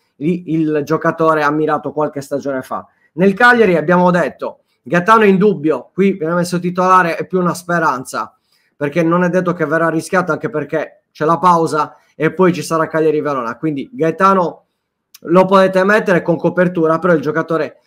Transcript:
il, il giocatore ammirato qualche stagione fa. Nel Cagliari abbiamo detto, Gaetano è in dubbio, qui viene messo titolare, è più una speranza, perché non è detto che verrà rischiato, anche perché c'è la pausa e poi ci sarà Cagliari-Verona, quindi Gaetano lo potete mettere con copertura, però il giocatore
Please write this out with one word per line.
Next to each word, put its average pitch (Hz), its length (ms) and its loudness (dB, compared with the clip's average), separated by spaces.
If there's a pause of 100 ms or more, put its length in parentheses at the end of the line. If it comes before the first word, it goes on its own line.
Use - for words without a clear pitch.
(160)
il, 175 300 -4
il 151 380 -2
giocatore 160 580 0
ammirato 147 500 -2
qualche 147 280 -6
stagione 135 420 -6
fa. 101 240 -10 (280)
Nel 190 180 2
Cagliari 226 440 4
abbiamo 180 340 2
detto, 143 500 -4 (220)
Gaetano 180 400 2
è 214 40 6
in 196 120 4
dubbio, 156 560 0
qui 190 180 2
viene 165 220 -4
messo 175 260 -2
titolare, 180 560 2
è 156 100 -8
più 185 140 -2
una 175 140 0
speranza, 135 800 -4 (420)
perché 143 260 -2
non 170 220 0
è 175 60 0
detto 180 240 -2
che 165 100 -4
verrà 165 240 -2
rischiato, 160 420 -2
anche 151 200 -4
perché 147 600 -8
c'è - 140 -8
la 165 140 2
pausa 165 580 0 (180)
e 156 160 -2
poi 180 220 2
ci 175 100 -8
sarà 160 240 -2
Cagliari-Verona, 147 680 -2
quindi 147 340 -6
Gaetano 160 760 0 (580)
lo 180 240 4
potete 190 380 4
mettere 202 360 2
con 170 160 -2
copertura, 170 640 0
però 180 160 2
il 156 60 2
giocatore 151 680 -4